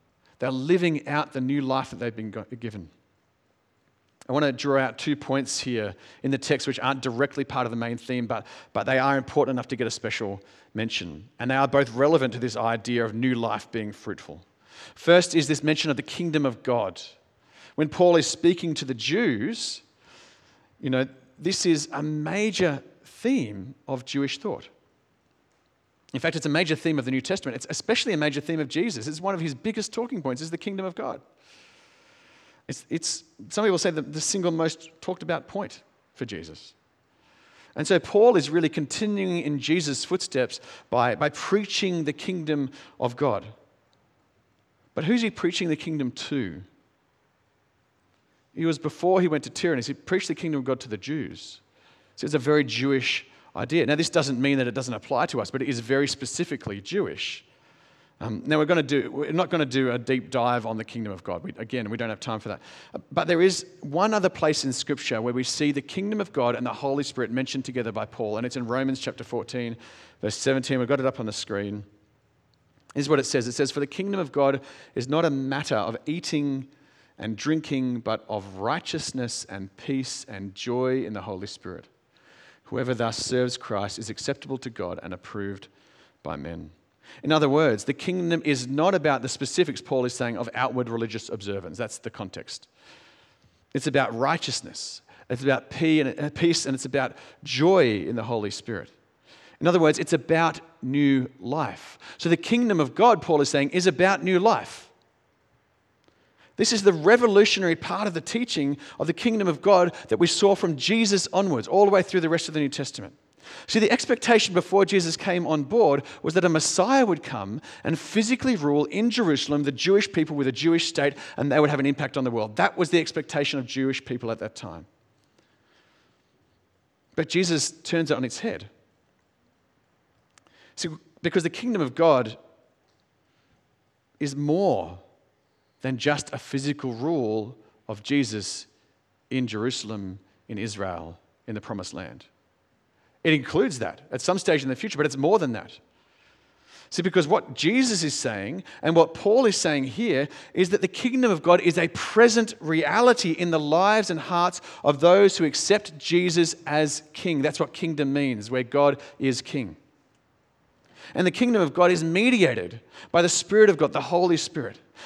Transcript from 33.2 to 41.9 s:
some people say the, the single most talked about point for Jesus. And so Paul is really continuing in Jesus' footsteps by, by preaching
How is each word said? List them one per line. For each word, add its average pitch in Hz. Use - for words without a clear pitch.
some 208
people 180
say 190
the, 156
the 151
single 180
most 160
talked 180
about 165
point -
for -
Jesus. 82
And 151
so 185
Paul 214
is 143
really 165
continuing 185
in 143
Jesus' 147
footsteps -
by, 120
by 147
preaching 190